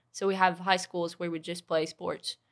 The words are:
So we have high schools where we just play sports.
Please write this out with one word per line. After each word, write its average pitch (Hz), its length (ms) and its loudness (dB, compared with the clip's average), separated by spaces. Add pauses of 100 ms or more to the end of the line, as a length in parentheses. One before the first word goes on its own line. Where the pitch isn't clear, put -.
(100)
So - 160 -2
we 190 100 2
have 185 240 4
high 185 180 4
schools 170 400 -4
where 175 120 -2
we 165 80 -4
just 175 280 -8
play 160 180 2
sports. - 540 -6 (140)